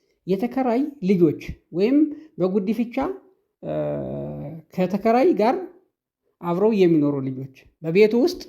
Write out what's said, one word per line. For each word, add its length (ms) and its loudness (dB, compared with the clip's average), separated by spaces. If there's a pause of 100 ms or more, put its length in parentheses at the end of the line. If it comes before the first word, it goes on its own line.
(260)
የተከራይ 560 0 (220)
ልጆች 360 4 (320)
ወይም 240 2 (380)
በጉዲፍቻ፣ 640 -2 (680)
እ፣ 120 -6 (960)
ከተከራይ 640 0
ጋር 220 2 (840)
አብረው 320 0
የሚኖሩ 500 4
ልጆች፣ 320 -8 (260)
በቤቱ 380 4
ውስጥ 300 0